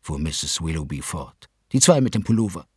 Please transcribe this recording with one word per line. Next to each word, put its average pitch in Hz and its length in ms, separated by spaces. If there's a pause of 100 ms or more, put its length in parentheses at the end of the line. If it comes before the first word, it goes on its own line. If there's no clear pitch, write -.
fuhr 73 180
Misses 76 420
Willoughby 76 400
fort. - 460 (240)
„Die 135 80
zwei 151 220
mit 123 120
dem 107 100
Pullover.“ 107 540